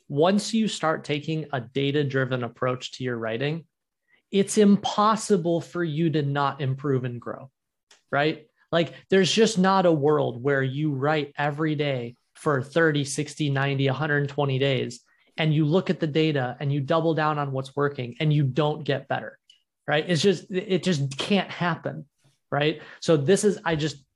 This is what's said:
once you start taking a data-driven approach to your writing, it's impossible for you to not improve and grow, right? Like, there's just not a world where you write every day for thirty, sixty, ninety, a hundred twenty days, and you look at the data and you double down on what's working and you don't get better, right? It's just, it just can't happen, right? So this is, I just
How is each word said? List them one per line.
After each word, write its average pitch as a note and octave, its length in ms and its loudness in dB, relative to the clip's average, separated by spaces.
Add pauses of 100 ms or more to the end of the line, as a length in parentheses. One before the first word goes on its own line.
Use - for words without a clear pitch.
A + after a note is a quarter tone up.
once F3 440 2
you A3 160 0
start D#3+ 360 -4
taking D3+ 480 -4
a C3 80 -4
data-driven C3+ 840 -2
approach B2+ 480 -6
to B2+ 120 -10
your B2 120 -4
writing, B2 480 -4 (680)
it's G3 280 2
impossible G3+ 1000 4
for - 220 -6
you D#3+ 280 0
to D3+ 120 0
not C#3 380 -2
improve C3 440 -2
and A#2+ 160 -8
grow, C3+ 300 -14 (600)
right? D3+ 360 -2 (240)
Like, E3 220 0 (180)
there's F#3 220 4
just G#3+ 260 4
not F#3+ 280 4
a E3+ 60 6
world C#3 500 2
where C3+ 200 2
you C#3+ 300 -2
write C#3+ 460 -2
every D3+ 360 -2
day C3+ 420 -4 (180)
for C#3 280 0
thirty, D3+ 420 2
sixty, D3 460 -4
ninety, C#3 360 0
a C3 60 2
hundred C#3+ 360 0
twenty C#3 300 -2
days, B2+ 420 0 (360)
and D#3 180 2
you D#3 100 2
look F3+ 260 2
at D#3+ 100 -4
the E3+ 60 0
data C#3+ 540 0
and C#3 120 -2
you D3 80 0
double D#3+ 340 0
down D3+ 240 0
on C#3 140 -4
what's C3 240 -8
working C#3 440 -2
and D#3 120 4
you D3 120 4
don't D3+ 400 0
get C3 240 -2
better, A#2+ 300 -6 (480)
right? D3 220 0
It's E3 140 0
just, F#3+ 280 2
it F#3 320 -2
just C#3+ 340 -2
can't - 340 0
happen, D#3+ 560 -4 (460)
right? D3 280 0 (200)
So E3 160 4
this F3+ 260 2
is, G#3 220 2
I E3+ 100 0
just D3+ 220 -2 (200)